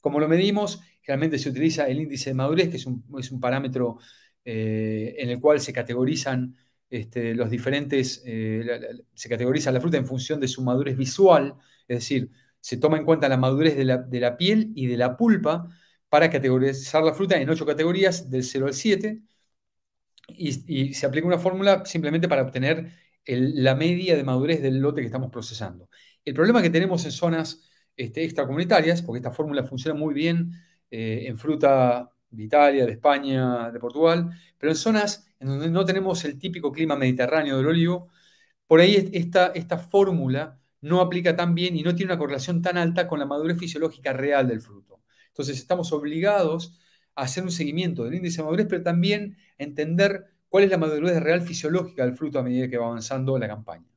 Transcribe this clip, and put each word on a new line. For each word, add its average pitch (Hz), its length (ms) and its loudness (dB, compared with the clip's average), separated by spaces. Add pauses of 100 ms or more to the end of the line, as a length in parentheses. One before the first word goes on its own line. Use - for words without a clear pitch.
¿Cómo 143 180 -2
lo 156 100 2
medimos? 185 520 0 (220)
Generalmente 143 360 -2
se 151 120 -4
utiliza 147 360 0
el 131 140 -2
índice 139 300 -8
de 131 40 -4
madurez, 160 360 0
que 165 60 -8
es - 100 -10
un, 120 180 -8 (140)
es 127 120 -12
un 131 100 -10
parámetro, 127 580 -2 (460)
eh, 110 760 -4
en 127 120 -4
el 123 100 -4
cual 147 200 4
se 127 120 -8
categorizan, 127 840 -2 (340)
este, 113 440 -6
los 113 160 -2
diferentes, 135 760 -2
eh, 110 380 -4
la, 117 140 -4
la, 113 100 -12 (260)
se - 140 -16
categoriza 127 420 0
la 127 100 2
fruta 160 180 0
en 131 80 -2
función 131 340 -6
de 131 80 -2
su 131 140 -6
madurez 131 340 -2
visual, 139 580 4 (320)
es 123 120 -4
decir, 123 320 -4 (300)
se - 160 -8
toma 156 200 2
en 151 80 -4
cuenta 156 240 2
la 131 80 2
madurez 139 400 2
de 135 80 0
la, 127 140 2
de 127 220 -6
la 123 160 0
piel 214 380 2
y 131 120 -4
de 123 100 0
la 123 200 0
pulpa 170 520 2 (400)
para 156 220 6
categorizar 135 720 2
la 160 120 4
fruta 156 260 2
en 135 100 -2
ocho 160 160 0
categorías, 160 640 2
del 127 140 -2
cero 135 220 -2
al 135 80 -2
siete, 214 480 -2 (1080)
y, 135 600 -4
y 135 60 -8
se - 120 -4
aplica 151 200 0
una 175 120 2
fórmula 190 460 2
simplemente 165 440 -2
para 139 140 2
obtener 135 500 -2 (320)
el, 131 380 0
la 131 120 6
media 175 420 2
de 139 80 0
madurez 135 380 0
del 131 160 0
lote 143 220 0
que 120 60 -4
estamos 127 240 -6
procesando. 110 580 -12 (360)
El 143 100 -6
problema 202 280 4
que 170 80 4
tenemos 170 340 0
en 143 80 -8
zonas, 165 560 -4 (280)
este, 135 280 -6
extracomunitarias, 165 800 2
porque 120 160 -8
esta 131 140 -8
fórmula 143 320 -4
funciona 139 340 -6
muy 151 160 -2
bien, 170 380 0 (380)
eh, 113 360 -6
en 113 120 -10
fruta 135 720 2 (200)
de 110 140 -14
Italia, 139 420 4
de 110 60 -2
España, 127 800 0
de 120 80 -12
Portugal, 165 520 2 (260)
pero 151 160 0
en 160 40 0
zonas 208 500 0 (120)
en 131 100 -8
donde 143 220 -2
no 185 140 2
tenemos 185 400 -2
el 147 140 -6
típico 165 340 -6
clima 156 240 0
mediterráneo 135 600 2
del 131 100 2
olivo, 170 420 0 (580)
por 165 140 10
ahí 196 140 8
est-, 190 200 2
esta, 180 340 4
esta 170 280 -6
fórmula 160 840 0 (220)
no 165 200 2
aplica 175 360 2
tan 175 180 2
bien 175 220 -2
y 151 60 -2
no 175 120 0
tiene 185 180 -2
una 170 60 -2
correlación 147 440 -2
tan 175 160 0
alta 170 280 0
con 156 120 -4
la 143 80 -2
madurez 156 320 -2
fisiológica 156 540 -4
real 135 360 2
del 110 120 -4
fruto. - 420 -20 (260)
Entonces 135 300 -8
estamos 175 340 -2
obligados 165 840 0 (360)
a 139 80 -8
hacer 156 220 -4
un 180 60 -6
seguimiento 165 540 -4
del 127 100 -6
índice 175 240 -6
de 156 60 -6
madurez, 175 240 0
pero 175 140 -2
también 196 540 0 (220)
entender 170 680 0 (240)
cuál 196 160 6
es 190 60 4
la 185 80 2
madurez 160 420 0
real 170 220 2
fisiológica 170 600 -2
del 123 100 0
fruto 143 240 -4
a 131 40 -2
medida 127 260 -2
que 120 100 -4
va 117 80 -2
avanzando 131 520 -2
la 113 80 -2
campaña. 104 400 -12 (100)